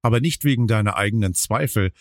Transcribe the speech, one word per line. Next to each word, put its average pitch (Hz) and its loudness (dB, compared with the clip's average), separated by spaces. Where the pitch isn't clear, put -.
Aber 120 2
nicht 135 -4
wegen 123 2
deiner 104 0
eigenen 101 0
Zweifel, 107 -2